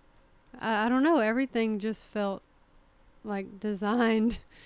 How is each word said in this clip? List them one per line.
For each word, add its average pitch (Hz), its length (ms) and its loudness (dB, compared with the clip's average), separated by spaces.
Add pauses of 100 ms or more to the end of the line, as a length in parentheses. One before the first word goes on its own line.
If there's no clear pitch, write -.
(600)
I, 220 260 0
I - 20 2
don't 254 140 4
know. 320 160 6
Everything 226 600 0
just 214 260 -6
felt, 202 380 -4 (840)
like, 196 360 -8
designed 220 800 0 (280)